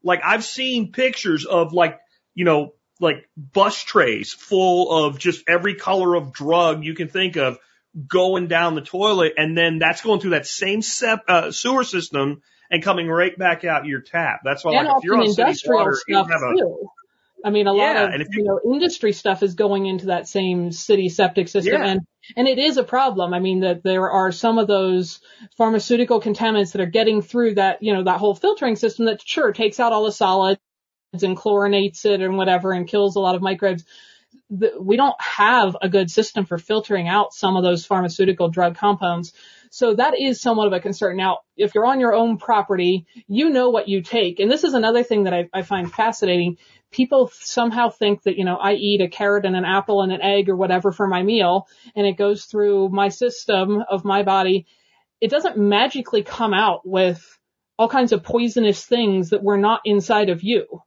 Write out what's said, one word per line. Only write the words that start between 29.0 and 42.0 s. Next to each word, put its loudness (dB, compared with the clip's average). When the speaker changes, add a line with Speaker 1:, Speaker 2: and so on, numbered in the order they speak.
Speaker 2:
that, -2
sure, 0
takes -2
out 2
all 0
the -2
solids 2
and -2
chlorinates 0
it 2
and -2
whatever 0
and -4
kills 0
a 0
lot 0
of -4
microbes. -2
The, -2
we 0
don't 0
have 2
a -2
good 0
system -2
for -6
filtering -4
out 0
some 0
of 0
those 0
pharmaceutical 0
drug 0
compounds. -2
So 0
that 2
is -2
somewhat 2
of 2
a 0
concern. -4
Now, 0
if 0
you're 2
on 2
your 2